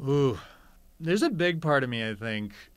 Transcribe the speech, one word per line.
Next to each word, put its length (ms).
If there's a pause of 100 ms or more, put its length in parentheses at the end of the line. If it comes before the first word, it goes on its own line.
Ooh, 300 (600)
there's 240
a 80
big 300
part 220
of 60
me, 180
I 60
think. 400 (240)